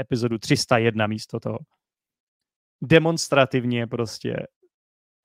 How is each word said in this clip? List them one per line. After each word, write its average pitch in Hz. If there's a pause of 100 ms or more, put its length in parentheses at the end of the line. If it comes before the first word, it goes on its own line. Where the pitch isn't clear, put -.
epizodu 117
tři -
sta 120
jedna 110
místo 110
toho. 110 (1200)
Demonstrativně 131
prostě, 117 (800)